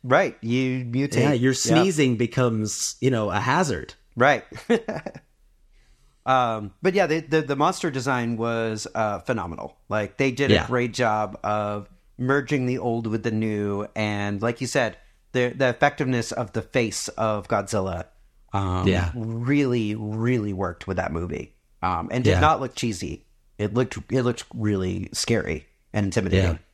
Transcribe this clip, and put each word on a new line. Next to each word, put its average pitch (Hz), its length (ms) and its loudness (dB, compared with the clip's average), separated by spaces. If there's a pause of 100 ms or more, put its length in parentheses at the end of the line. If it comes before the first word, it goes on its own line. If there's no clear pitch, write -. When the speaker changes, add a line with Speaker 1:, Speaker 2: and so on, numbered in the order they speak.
Speaker 1:
Right, 143 380 4
you 127 440 0
mutate. 135 340 0
Speaker 2:
Yeah, 143 140 4
your 127 200 4
Speaker 1:
Yep. 127 40 0
Speaker 2:
sneezing 131 600 4
becomes, 113 840 0
you 131 120 2
know, 110 180 0
a 95 100 0
hazard. 123 540 0 (240)
Speaker 1:
Right. 127 260 6 (240)
<laughs> 240 80 4 (1500)
Um, 117 460 0 (100)
but 180 140 2
yeah, 190 100 4
the, 160 140 0
the, 156 240 2
the 139 120 -2
monster 160 360 0
design 123 460 -2
was, 113 580 -2
uh, 104 240 0
phenomenal. 90 580 -6 (120)
Like, 104 280 -4
they 135 140 2
did 131 180 0
Speaker 2:
Yeah. 98 140 2
Speaker 1:
a - 40 -8
great 120 260 -2
job 107 500 -2
of 104 440 -4 (300)
merging 131 480 0
the 123 140 -2
old 117 260 -2
with 110 180 -2
the 117 80 0
new, 104 640 -2
and 104 460 -2
like 120 180 -2
you 131 80 -4
said, 120 300 0 (360)
the, 123 220 2
the 131 140 2
effectiveness 131 600 0
of 120 220 -6
the 110 100 -4
face - 460 -2
of 107 380 -2
Godzilla, 95 580 -2 (480)
um, 92 340 0
Speaker 2:
Yeah. 90 260 2
Speaker 1:
really, 120 800 0
really 110 600 -2
worked 90 340 -4
with 95 100 -2
that 90 140 -2
movie. 85 420 -6 (300)
Um, 90 280 -2
and 127 120 -2
did 120 80 6
Speaker 2:
Yeah. 90 80 4
Speaker 1:
not 151 200 4
look 131 140 -6
cheesy. 87 520 -6 (340)
It 104 160 -2
looked, 127 220 0 (120)
it 131 140 2
looked 120 220 -2 (100)
really 95 580 0
scary - 540 -2 (260)
and 104 120 0
intimidating. 92 480 2
Speaker 2:
Yeah. 80 40 -4 (160)